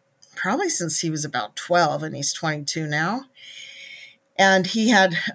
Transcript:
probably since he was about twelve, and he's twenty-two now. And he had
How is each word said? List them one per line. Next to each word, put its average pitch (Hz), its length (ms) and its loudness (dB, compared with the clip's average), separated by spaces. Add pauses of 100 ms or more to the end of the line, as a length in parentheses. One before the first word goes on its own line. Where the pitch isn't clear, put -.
(340)
probably 294 340 -2
since 170 320 0
he 165 100 -2
was 151 140 -4
about 123 320 -6
twelve, 156 480 2
and 151 100 -8
he's 139 180 -4
twenty-two 156 540 -4
now. 165 380 -2 (1120)
And 190 320 4
he 220 220 0
had 190 260 4 (180)